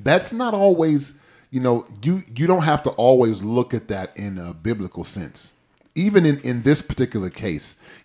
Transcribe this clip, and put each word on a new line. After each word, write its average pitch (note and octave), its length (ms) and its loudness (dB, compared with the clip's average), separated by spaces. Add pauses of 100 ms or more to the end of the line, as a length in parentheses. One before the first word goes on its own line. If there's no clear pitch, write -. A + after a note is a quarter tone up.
That's D3 340 0
not A#3+ 180 -4
always, E3 640 2 (360)
you C3 80 -4
know, B2 280 0 (160)
you, F3+ 200 -2 (140)
you D3 100 0
don't F3 180 2
have D3+ 180 2
to - 80 0
always A#2 520 4
look A#2+ 300 -2
at A2+ 160 -8
that F#2+ 300 -8
in G2+ 180 -8
a F2 160 -10
biblical F2+ 520 -6
sense. - 500 -14 (400)
Even F#3+ 320 4
in, C#3+ 140 2
in B2 200 -4
this C#3 220 2
particular G#2+ 480 -4
case, - 460 -8 (280)